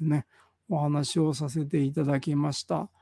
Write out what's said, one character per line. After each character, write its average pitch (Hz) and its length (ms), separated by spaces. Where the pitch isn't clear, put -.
い 156 40
う 156 40
ね、 147 160
お 165 100
話 147 400
を 156 140
さ 143 160
せ 147 160
て 147 160
い 139 120
た 151 100
だ 139 160
き 147 160
ま 147 160
し - 120
た。 175 260